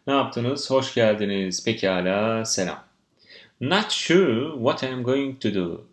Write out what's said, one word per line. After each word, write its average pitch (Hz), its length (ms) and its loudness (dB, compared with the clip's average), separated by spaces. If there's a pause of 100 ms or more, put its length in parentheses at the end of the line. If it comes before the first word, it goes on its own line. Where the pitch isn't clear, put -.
ne 139 60 0
yaptınız? 131 580 -2
Hoş 135 220 2
geldiniz. 101 720 0
Pekala, 104 800 0
selam. 87 380 -4 (800)
Not 185 300 0
sure 160 680 2
what 135 260 0
I'm 127 200 -4
going 135 380 -2
to 104 120 0
do. 87 280 -2 (120)